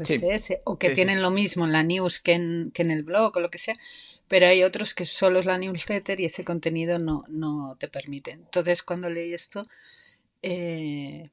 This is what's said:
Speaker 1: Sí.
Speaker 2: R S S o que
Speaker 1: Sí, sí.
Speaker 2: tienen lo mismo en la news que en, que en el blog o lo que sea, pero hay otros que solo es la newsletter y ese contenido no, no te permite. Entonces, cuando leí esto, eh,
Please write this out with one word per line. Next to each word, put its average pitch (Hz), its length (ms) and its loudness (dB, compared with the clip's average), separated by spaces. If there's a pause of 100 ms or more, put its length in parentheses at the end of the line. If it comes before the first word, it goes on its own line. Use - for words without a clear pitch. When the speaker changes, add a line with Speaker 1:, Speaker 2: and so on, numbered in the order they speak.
Speaker 1:
Sí. 156 100 2
Speaker 2:
R 147 120 0
S 190 80 2
S - 300 -4
o 190 140 -4
que 180 100 2
Speaker 1:
Sí, - 40 4
sí. - 40 -2
Speaker 2:
tienen 190 260 2
lo 185 80 2
mismo 185 360 2
en 156 60 2
la 156 120 4
news 180 360 0
que - 120 4
en, 170 420 0
que - 80 0
en 170 80 2
el 156 140 0
blog 202 320 2
o 180 40 2
lo 175 100 0
que 175 80 -12
sea, 226 180 -6 (520)
pero 180 180 8
hay 185 180 8
otros 196 280 0
que 185 140 -6
solo 185 320 2
es 180 80 2
la 185 100 2
newsletter 190 640 -4
y 185 60 0
ese 170 180 -8
contenido 165 540 -2
no, 156 300 -2
no 151 500 -6
te - 100 -8
permite. 139 440 -12
Entonces, 170 500 -2
cuando 180 260 -6
leí 170 260 -4
esto, 202 320 -10 (760)
eh, 156 920 -6